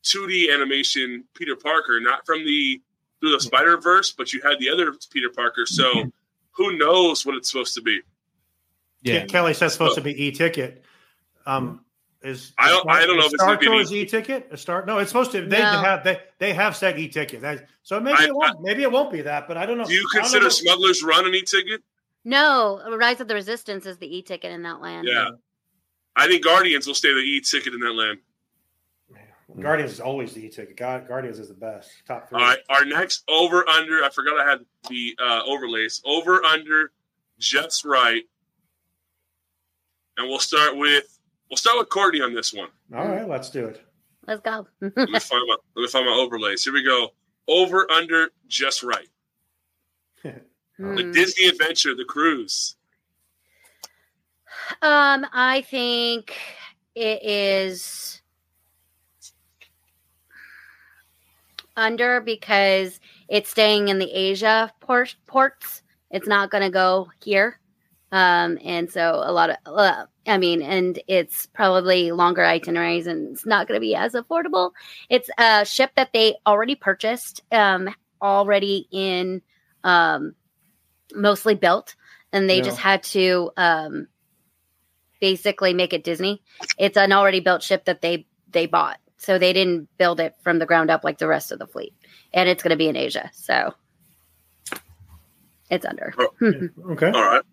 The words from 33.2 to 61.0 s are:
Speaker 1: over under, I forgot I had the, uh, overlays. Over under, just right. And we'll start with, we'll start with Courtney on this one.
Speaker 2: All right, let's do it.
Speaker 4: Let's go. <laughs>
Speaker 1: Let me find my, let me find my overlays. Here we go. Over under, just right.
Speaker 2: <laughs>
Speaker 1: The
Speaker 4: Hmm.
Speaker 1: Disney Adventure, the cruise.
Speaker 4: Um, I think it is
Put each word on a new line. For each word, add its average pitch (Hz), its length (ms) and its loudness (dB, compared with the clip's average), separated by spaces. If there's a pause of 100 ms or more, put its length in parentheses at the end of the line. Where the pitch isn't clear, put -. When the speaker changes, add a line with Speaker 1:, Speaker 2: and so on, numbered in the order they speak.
Speaker 1:
over 170 380 2
under, 160 360 2
I 139 60 0
forgot 147 280 -2
I 143 100 2
had 135 120 2 (300)
the, 120 300 -8
uh, 120 280 0
overlays. 120 580 -4
Over 165 380 2
under, 156 480 0 (480)
just 147 460 -2
right. 123 380 2 (1900)
And 123 100 -6
we'll 135 120 -6
start 151 380 0
with, 143 400 2 (320)
we'll 131 80 -6
start 240 200 2
with 226 120 -2
Courtney 180 320 2
on 123 120 -4
this 117 200 -6
one. 98 160 -12 (260)
Speaker 2:
All 156 120 -6
right, 208 200 -6
let's 131 220 -8
do 123 160 -8
it. 110 160 -14 (460)
Speaker 4:
Let's 214 140 -8
go. 220 320 -8
<laughs> - 80 -18
Speaker 1:
Let 208 280 -2
me 214 100 -2
find 123 280 -4
my, - 80 -2 (200)
let 113 80 -6
me 123 40 -4
find 131 180 -2
my 123 60 0
overlays. 113 520 -2
Here 135 100 -6
we 139 100 0
go. 127 300 0 (340)
Over 185 440 2
under, 165 380 2 (180)
just - 360 -4
right. 110 240 -6 (1160)
Speaker 2:
<laughs> 131 100 -12 (460)
Speaker 1:
The 190 40 -12 (200)
Speaker 4:
Hmm. 175 80 -8
Speaker 1:
Disney 185 360 2
Adventure, 160 480 0
the 127 100 -10
cruise. 143 680 -4 (2000)
Speaker 4:
Um, 285 520 4
I 254 360 0
think 240 640 -4 (600)
it 220 280 -4
is 196 960 -4 (3500)